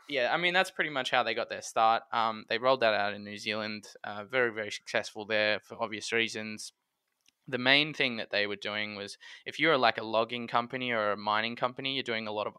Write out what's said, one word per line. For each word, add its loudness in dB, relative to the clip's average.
yeah, 2
I 2
mean, 2
that's 4
pretty -2
much -2
how 4
they 2
got -2
their -6
start. 2
Um, 0
they 0
rolled 4
that 6
out 0
in -10
New -10
Zealand, -4
uh, -6
very, 0
very -6
successful -4
there 2
for -16
obvious -6
reasons. -2
The -4
main 4
thing 0
that -8
they 2
were -4
doing -6
was, -10
if -10
you're, 6
like, 6
a -4
logging 0
company -2
or 2
a 0
mining -2
company, -4
you're -4
doing -4
a -8
lot -2
of -10